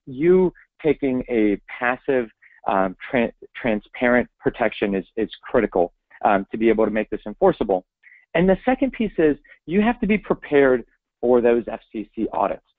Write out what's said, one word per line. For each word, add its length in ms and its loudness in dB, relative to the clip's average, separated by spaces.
you 440 2
taking 460 0
a 380 0
passive, 600 -2
um, 280 0
tran-, 220 -2
transparent 720 -2
protection 560 -2
is, 100 -4
is 140 -4
critical, 500 -2
um, 260 0
to 60 -8
be 120 2
able 160 2
to 60 -2
make 200 -4
this 160 -8
enforceable. 580 0
And 160 2
the 160 4
second 280 -2
piece 260 -4
is 180 2
you 140 0
have 180 0
to 80 -4
be 100 2
prepared 680 0
for 200 4
those 320 2
F 100 -10
C 240 -10
C 180 -4
audits. 320 -4